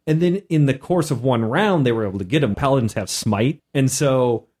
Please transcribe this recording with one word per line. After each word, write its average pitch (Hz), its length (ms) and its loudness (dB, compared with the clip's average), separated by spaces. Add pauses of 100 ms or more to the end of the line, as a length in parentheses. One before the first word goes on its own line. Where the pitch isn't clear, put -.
And 156 160 2
then 180 260 0
in 151 180 4
the 135 80 2
course 160 360 -2
of 117 140 -2
one 120 200 2
round, 165 400 2
they 120 80 2
were 113 140 -2
able 98 140 -6
to 95 40 -6
get 139 200 0
him. 104 100 -2
Paladins 135 400 0
have 98 160 -6
smite. 113 500 -2 (140)
And 135 160 2
so 127 560 0 (140)